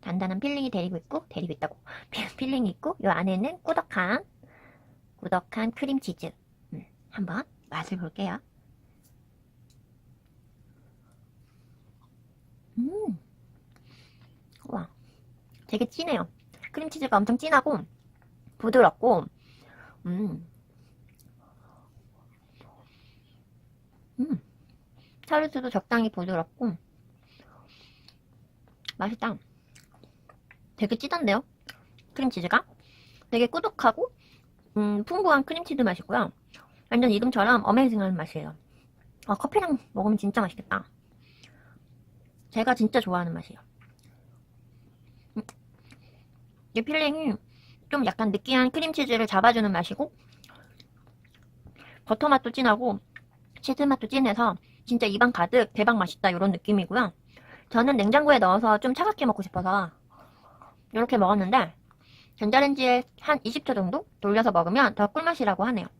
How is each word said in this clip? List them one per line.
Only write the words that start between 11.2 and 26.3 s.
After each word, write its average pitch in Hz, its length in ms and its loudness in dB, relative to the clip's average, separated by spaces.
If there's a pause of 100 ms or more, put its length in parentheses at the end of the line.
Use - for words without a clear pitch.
음. 302 400 -6 (1500)
우와, 170 200 -10 (760)
되게 220 200 -2
진해요. 262 420 -4 (440)
크림치즈가 302 440 -4
엄청 208 220 2
진하고, 302 400 2 (800)
부드럽고, 220 680 4 (800)
음. 175 420 -6 (3750)
음. 269 200 -4 (840)
타르트도 302 440 -2
적당히 226 400 0
부드럽고, 180 680 -6 (2250)